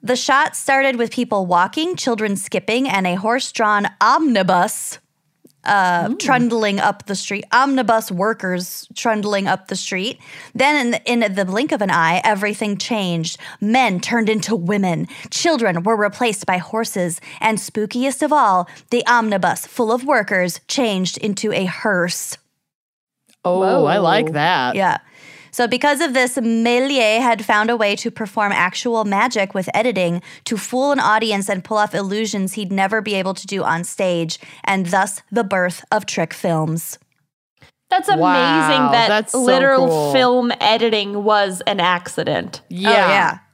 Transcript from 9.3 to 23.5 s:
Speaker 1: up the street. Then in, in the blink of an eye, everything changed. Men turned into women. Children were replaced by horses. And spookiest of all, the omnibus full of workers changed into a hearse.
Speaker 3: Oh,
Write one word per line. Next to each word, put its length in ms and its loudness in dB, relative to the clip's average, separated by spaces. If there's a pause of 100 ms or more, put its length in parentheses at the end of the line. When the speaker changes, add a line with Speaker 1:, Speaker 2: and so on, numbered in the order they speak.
Speaker 1:
up 200 -2
the 80 -6
street. 420 -6 (380)
Then 400 2 (100)
in, 160 0
in 140 0
the 100 0
blink 260 -2
of 120 -2
an 80 0
eye, 320 2
everything 560 0
changed. 580 -4 (220)
Men 400 2
turned 280 0
into 280 0
women. 520 0 (220)
Children 540 0
were 120 2
replaced 520 -2
by 100 2
horses. 640 -4 (180)
And 200 0
spookiest 640 -4
of 100 2
all, 340 4 (220)
the 160 0
omnibus 640 2
full 240 -2
of 120 -2
workers 640 0
changed 520 -2
into 340 -4
a 120 0
hearse. 720 -2 (1080)
Speaker 3:
Oh, 160 2 (240)